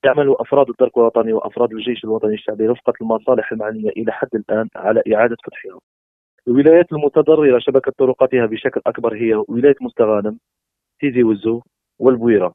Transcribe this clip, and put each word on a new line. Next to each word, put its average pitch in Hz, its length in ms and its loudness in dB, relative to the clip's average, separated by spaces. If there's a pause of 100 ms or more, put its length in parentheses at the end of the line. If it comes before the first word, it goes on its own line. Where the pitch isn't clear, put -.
يعمل 139 340 2
أفراد 139 300 0
الدرك 120 280 0
الوطني 113 360 2
وأفراد 110 380 -4
الجيش 110 320 -8
الوطني 110 300 -2
الشعبي 107 340 -4
رفقة 120 340 -2
المصالح 113 500 -2
المعنية 110 380 -6
إلى 110 220 -6
حد - 240 -6
الآن 107 400 -4
على 107 280 0 (100)
إعادة 117 220 0 (100)
فتحها. - 340 -18 (680)
الولايات 151 440 4
المتضررة 151 680 2
شبكة 131 380 -2
طرقاتها 131 480 0
بشكل 110 400 -4
أكبر 117 300 -4
هي 110 320 -2
ولاية 135 340 2
مستغانم، 107 560 -2 (600)
تيزي 127 240 -2
وزو، 110 380 -2 (380)
والبويرة. 113 560 2